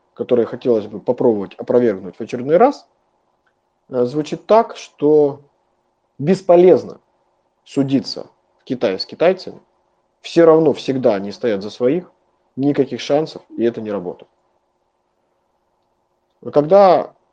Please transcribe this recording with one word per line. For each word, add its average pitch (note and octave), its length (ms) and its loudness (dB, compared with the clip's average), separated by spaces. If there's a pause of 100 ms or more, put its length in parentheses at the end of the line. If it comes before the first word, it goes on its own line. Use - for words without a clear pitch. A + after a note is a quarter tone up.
(140)
которое A#2 320 -2
хотелось A#2 420 -4
бы G#2+ 120 -14
попробовать A2+ 560 -2
опровергнуть A2+ 640 -2
в - 40 -12
очередной B2 360 -2
раз, C4 280 0 (1040)
э, B2+ 140 -2
звучит D3 420 -6
так, A3+ 300 2
что D3 640 0 (800)
бесполезно F3 800 4 (640)
судиться - 640 -4 (320)
в - 60 -20
Китае A#2 340 -4
с - 60 -10
китайцами, - 560 -4 (580)
всё - 260 2
равно D#3+ 280 4
всегда B2+ 420 -2
они G2 160 -8
стоят G2+ 320 -4
за G#2+ 60 -10
своих, C#3+ 420 -4 (460)
никаких C3 420 -2
шансов, D3+ 420 -4 (160)
и A2 60 -4
это A#2 160 -2
не A2 100 -10
работает. F#2 400 -10 (2250)
Когда E3 640 4 (200)